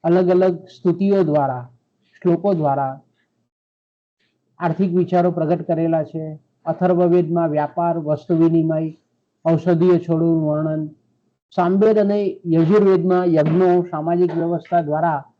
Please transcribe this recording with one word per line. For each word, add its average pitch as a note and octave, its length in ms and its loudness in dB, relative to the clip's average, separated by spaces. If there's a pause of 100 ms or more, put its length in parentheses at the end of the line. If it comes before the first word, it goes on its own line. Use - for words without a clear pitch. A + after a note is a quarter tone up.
અલગ F3 240 2
અલગ F#3 380 0
સ્તુતિઓ F#3+ 560 0
દ્વારા, C#3 460 -2 (540)
શ્લોકો F3+ 320 0
દ્વારા C#3 460 -2 (1600)
આર્થિક F3 360 -2
વિચારો F3+ 360 2
પ્રગટ E3+ 320 -2
કરેલા E3 420 -2
છે. D#3 340 -12 (260)
અથર્વવેદમાં E3+ 840 0
વ્યાપાર, D3+ 500 -2
વસ્તુ D3+ 380 -4
વિનિમય, D#3+ 560 0 (520)
ઔષધીય E3+ 540 2
છોડોનું E3 460 0
વર્ણન, D#3 460 -4 (640)
સામવેદ G3 440 2
અને G3+ 480 -2
યજુર્વેદમાં F3+ 800 2
યજ્ઞો, F3 560 2
સામાજિક E3+ 520 -2
વ્યવસ્થા E3+ 460 -2
દ્વારા D3+ 440 -2 (160)